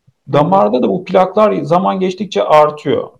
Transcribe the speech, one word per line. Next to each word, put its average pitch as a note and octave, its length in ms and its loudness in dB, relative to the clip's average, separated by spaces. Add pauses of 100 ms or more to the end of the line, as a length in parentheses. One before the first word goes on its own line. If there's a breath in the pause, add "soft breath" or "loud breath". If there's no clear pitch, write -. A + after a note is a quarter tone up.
(320)
damarda G3 500 0
da A3+ 60 0
bu F#3+ 160 -4
plaklar F#3+ 580 0
zaman F#3 380 0
geçtikçe F#3 420 -4
artıyor. D3+ 640 2 (120)